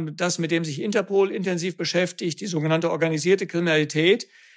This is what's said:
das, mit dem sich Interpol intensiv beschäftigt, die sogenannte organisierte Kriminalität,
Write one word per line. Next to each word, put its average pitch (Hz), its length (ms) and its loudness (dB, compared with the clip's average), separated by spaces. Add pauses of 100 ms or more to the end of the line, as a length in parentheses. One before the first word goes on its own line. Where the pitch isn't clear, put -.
(140)
das, 175 240 -2
mit 165 120 -2
dem 165 140 2
sich 147 180 -6
Interpol 196 480 2
intensiv 180 460 -4
beschäftigt, 175 640 -2
die 208 60 -8
sogenannte 160 440 0
organisierte 165 560 2
Kriminalität, 165 800 2 (300)